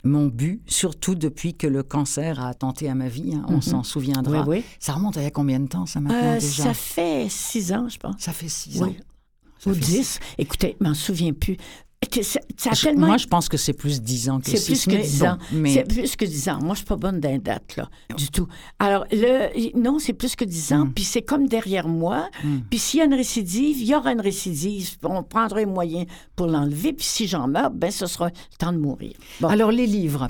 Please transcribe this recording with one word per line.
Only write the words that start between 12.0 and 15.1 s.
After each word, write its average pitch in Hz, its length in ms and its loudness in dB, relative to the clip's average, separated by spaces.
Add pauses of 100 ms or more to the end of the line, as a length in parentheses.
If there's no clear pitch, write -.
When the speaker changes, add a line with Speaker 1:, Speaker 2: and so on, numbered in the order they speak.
Speaker 2:
Que 247 140 0
ça, - 160 -2 (180)
ça 247 120 0
a - 40 4
Speaker 1:
Je, - 80 2
Speaker 2:
tellement 294 240 6
Speaker 1:
moi, 208 100 8
je - 120 0
pense 175 200 2
que 160 80 2
c'est 143 160 0
plus 143 300 -2
dix 120 260 -2
ans 135 120 0
que - 100 -6
Speaker 2:
C'est 233 60 2
Speaker 1:
six, 208 280 2
Speaker 2:
plus 190 80 4
que 202 60 6
Speaker 1:
mais 214 60 2
Speaker 2:
dix 143 160 2